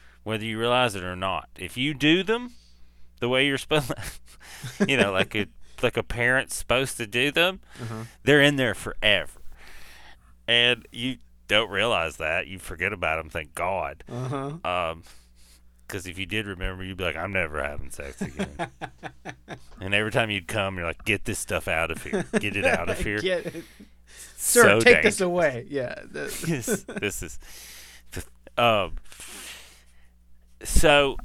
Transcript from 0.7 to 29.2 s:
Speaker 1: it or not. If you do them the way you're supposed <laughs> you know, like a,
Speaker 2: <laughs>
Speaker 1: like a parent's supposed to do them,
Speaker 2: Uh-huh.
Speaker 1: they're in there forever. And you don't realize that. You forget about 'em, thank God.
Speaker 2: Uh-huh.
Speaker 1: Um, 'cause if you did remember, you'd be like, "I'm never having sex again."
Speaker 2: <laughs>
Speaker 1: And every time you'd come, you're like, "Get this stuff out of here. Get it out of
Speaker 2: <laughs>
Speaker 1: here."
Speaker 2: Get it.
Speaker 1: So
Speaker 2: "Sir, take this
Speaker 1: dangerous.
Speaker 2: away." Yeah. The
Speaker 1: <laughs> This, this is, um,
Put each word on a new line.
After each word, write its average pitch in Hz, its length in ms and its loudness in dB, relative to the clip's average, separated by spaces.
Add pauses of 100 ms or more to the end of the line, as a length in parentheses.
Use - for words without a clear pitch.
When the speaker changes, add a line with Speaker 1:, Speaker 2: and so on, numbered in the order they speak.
Speaker 1:
it 92 100 -6
or 90 120 -4
not. 92 320 -4 (100)
If - 180 -10
you 139 160 -2
do 151 300 4
them 240 300 -4 (680)
the 120 80 -2
way 131 180 4
you're 135 120 0
supposed 147 340 0 (480)
<laughs> - 480 -4
you 139 80 4
know, 101 160 4
like 95 220 0
a, 104 160 0
Speaker 2:
<laughs> - 60 -20 (260)
Speaker 1:
like 123 140 2
a 110 80 -2
parent's 123 500 0
supposed 131 440 0
to 113 100 -6
do 127 240 0
them, 185 260 2 (240)
Speaker 2:
Uh-huh. 113 220 -8 (180)
Speaker 1:
they're 143 200 8
in 147 120 6
there 123 200 2
forever. 92 640 0 (1080)
And 120 460 2
you 123 240 -4 (320)
don't 104 220 2
realize 95 480 0
that. 80 280 -2
You 90 140 -14
forget 98 320 -4
about 82 260 -2
'em, 80 120 -10
thank 78 260 -8
God. 85 520 -4
Speaker 2:
Uh-huh. 135 560 -8
Speaker 1:
Um, 85 380 -2 (880)
'cause 95 180 -8
if 90 140 -12
you 92 60 -6
did 107 200 -4
remember, 92 380 -6
you'd 92 140 -8
be 95 60 -4
like, 78 120 -2
"I'm 92 160 -6
never 78 300 -2
having 71 280 -6
sex 69 320 -10
again." - 260 -6 (100)
Speaker 2:
<laughs> 165 120 -6 (1080)
Speaker 1:
And 95 140 -4
every 107 180 2
time 113 180 2
you'd 98 160 -4
come, 98 300 -2
you're 85 100 -4
like, - 180 -6
"Get 101 200 0
this 101 160 -4
stuff 87 260 -4
out 82 240 0
of 80 140 -6
here. 185 200 -2 (140)
Get 104 180 -2
it 160 80 -2
out 208 240 0
of 214 120 -2
Speaker 2:
<laughs> - 0 -
Speaker 1:
here." 208 180 0
Speaker 2:
Get 175 280 -2
it. 165 180 -10 (720)
Speaker 1:
So - 260 6
Speaker 2:
"Sir, 214 180 10
take 233 220 8
this 214 140 4
Speaker 1:
dangerous. - 40 0
Speaker 2:
away." 175 480 2
Yeah. 131 280 -6 (120)
The 143 320 -8
Speaker 1:
<laughs> 160 60 -6
This, 165 380 -2
this 185 400 -6
is, - 140 -10 (1200)
um, 107 380 2 (1700)